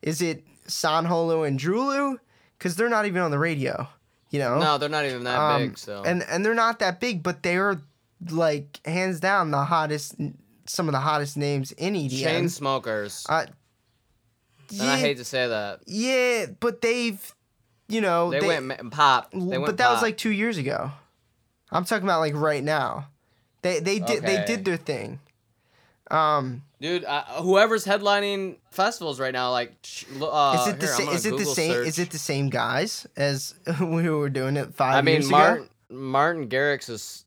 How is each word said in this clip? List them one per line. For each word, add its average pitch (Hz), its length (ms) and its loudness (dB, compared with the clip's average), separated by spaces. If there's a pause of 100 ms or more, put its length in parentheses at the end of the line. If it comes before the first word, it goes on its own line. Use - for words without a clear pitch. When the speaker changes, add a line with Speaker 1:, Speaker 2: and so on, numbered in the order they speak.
Speaker 1:
is 156 180 -4
it 165 240 -2 (220)
San 160 400 0
Holo 165 360 2
and 139 160 0
Drew 175 300 0
Lou? 277 320 -2 (380)
'Cause 175 180 -4
they're 233 140 2
not 214 160 2
even 185 160 0
on 165 80 0
the 143 80 0
radio, 143 500 -2 (420)
you 143 100 -2
know? 127 180 2
Speaker 2:
No, 156 180 4
they're 143 140 -2
not 151 160 0
even 123 180 -4
that 123 160 0
Speaker 1:
Um, 143 280 4
Speaker 2:
big, - 100 -10
so. 101 260 -10
Speaker 1:
and, 175 200 0
and 175 200 -2
they're 220 100 2
not 233 260 2
that 185 200 0
big, 226 220 -2
but 180 200 -4
they're, 185 380 0 (480)
like, 156 560 -2
hands 180 340 -2
down 185 340 2
the 143 120 2
hottest, 151 520 -2 (500)
some 175 200 0
of 151 60 0
the 135 80 2
hottest 147 360 0
names 143 360 -2
in 190 240 -4
E 147 120 -2
D 131 180 -4
M. 165 180 0
Speaker 2:
Chainsmokers. 131 840 -4
Speaker 1:
Uh, 156 180 0 (1200)
Speaker 2:
And 202 120 -6
I 247 140 2
Speaker 1:
yeah. - 20 -
Speaker 2:
hate 147 180 2
to 123 80 -12
say 127 240 -2
that. 104 380 -4
Speaker 1:
Yeah, 240 600 0 (140)
but 233 220 -2
they've, 233 520 -2 (540)
you 220 140 0
know, 175 300 2
Speaker 2:
They 143 80 0
Speaker 1:
they - 80 2
Speaker 2:
went 151 180 0
ma-, 127 240 -8
pop. 135 420 4
They 190 60 -6
Speaker 1:
l-, 185 100 -2
Speaker 2:
went 139 180 0
Speaker 1:
but 180 120 -2
that 247 100 4
was, 240 100 4
Speaker 2:
pop. 220 40 2
Speaker 1:
like, 220 160 -2
two 220 140 0
years 208 260 -2
ago. 135 320 -4 (840)
I'm 175 120 -2
talking 202 200 -2
about, 175 160 2
like, 151 140 0
right 147 280 0
now. 143 460 -2 (540)
They, 175 180 0
they 196 180 0
did, 214 260 -2
they 196 120 2
Speaker 2:
Okay. - 100 0
Speaker 1:
did 226 180 -2
their 185 120 0
thing. 123 420 -6 (920)
Um, 143 520 0 (180)
Speaker 2:
Dude, 165 240 -4
uh, 143 200 -2 (180)
whoever's 208 420 4
headlining 202 760 0 (120)
festivals 175 480 -2
right 131 140 -2
now, 127 180 0
like, 120 220 -2 (100)
sh-, - 300 -14
lo-, 139 180 -4
uh, 143 240 4
Speaker 1:
is 123 200 4
it - 60 -10
the 180 60 -2
Speaker 2:
here, 143 80 0
I'm - 40 0
Speaker 1:
sa-, - 80 0
Speaker 2:
gonna - 100 0
Speaker 1:
is - 100 -2
it 214 40 0
the - 80 -2
Speaker 2:
Google 143 160 0
Speaker 1:
same, 165 180 0
Speaker 2:
search. 123 160 0
Speaker 1:
is 156 100 -4
it 175 120 -2
the 160 80 -10
same 139 320 0
guys 123 560 -2 (100)
as 143 380 -2 (120)
<laughs> 165 100 -2
who 165 420 0
were 143 120 0
doing 135 260 0
it 139 180 -4
five 131 200 2
Speaker 2:
I 131 60 8
mean, 156 140 4
Speaker 1:
years 143 160 2
Speaker 2:
Martin, 151 340 8
Speaker 1:
ago? - 40 -20 (220)
Speaker 2:
Martin 135 580 0
Garrix 139 400 0
is - 380 -12